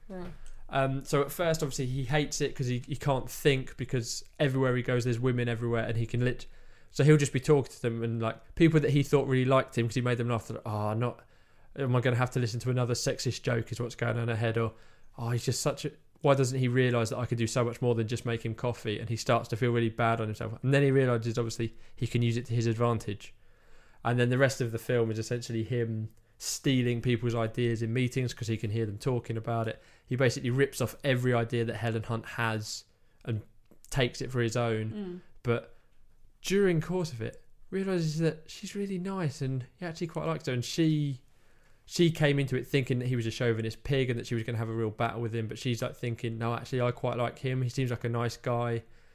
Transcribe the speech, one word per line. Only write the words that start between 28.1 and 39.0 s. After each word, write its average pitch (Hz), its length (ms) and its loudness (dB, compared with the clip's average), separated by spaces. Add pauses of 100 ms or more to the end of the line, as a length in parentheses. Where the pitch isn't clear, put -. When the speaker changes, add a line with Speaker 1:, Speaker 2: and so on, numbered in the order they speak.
Speaker 2:
'cause 110 120 -8
he 110 100 0
can 104 140 -4
hear 113 160 0
them 101 120 -6
talking 120 380 -2
about 113 300 -2
it. 110 160 -8 (240)
He 127 80 -4
basically 127 360 2
rips 135 300 2
off 120 220 -2
every 123 320 2
idea 117 300 0
that 113 120 -2
Helen 110 280 -2
Hunt 113 220 -4
has 110 580 -4 (400)
and 110 160 -4 (500)
takes 127 300 0
it 123 100 -6
for 123 120 -2
his 117 140 0
own. 113 360 0
Speaker 1:
Mm. 180 280 -8 (220)
Speaker 2:
But - 320 -2 (680)
during 180 380 2
course 175 320 -2
of 113 80 -10
it, 117 220 -8 (280)
realises 180 500 0
that 160 260 0
she's - 300 -12
really 196 220 -4
nice 180 440 -4